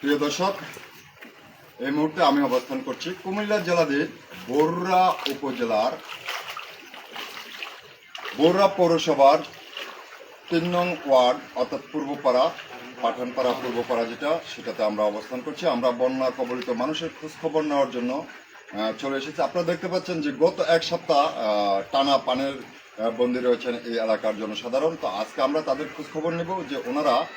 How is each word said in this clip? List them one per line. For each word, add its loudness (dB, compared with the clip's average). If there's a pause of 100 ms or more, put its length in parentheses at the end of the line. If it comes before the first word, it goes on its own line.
প্রিয় 2
দর্শক, 0 (1300)
এই -2
মুহূর্তে 0
আমি 6
অবস্থান 0
করছি -8
কুমিল্লা 0
জেলাধীন 2 (420)
বরুড়া 4 (140)
উপজেলার 0 (2500)
বরুড়া 6
পৌরসভার 6 (1120)
তিন 2
নং 0 (100)
ওয়ার্ড, 6 (160)
অর্থাৎ -2 (120)
পূর্বপাড়া, 2 (520)
পাঠানপাড়া 0 (100)
পূর্বপাড়া -2
যেটা, -2 (180)
সেটাতে -4
আমরা 0
অবস্থান -2
করছি। -4
আমরা 2
বন্যা 0
কবলিত -4
মানুষের -2 (100)
খোঁজ -12 (100)
খবর 0
নেওয়ার 2
জন্য, -4 (460)
আহ, -2
চলে -4
এসেছি। -4
আপনারা 0
দেখতে -2
পাচ্ছেন -2
যে -2
গত 4
এক 4
সপ্তাহ, 0
আহ, 2 (100)
টানা 4
পানের, 0
আহ, -6
বন্দী 2
রয়েছেন 2 (100)
এই -4
এলাকার 0
জনসাধারণ। -2
তো -4
আজকে -2
আমরা 2
তাদের -2 (100)
খোঁজ -10
খবর -2
নেব -4
যে -4 (100)
ওনারা 2 (100)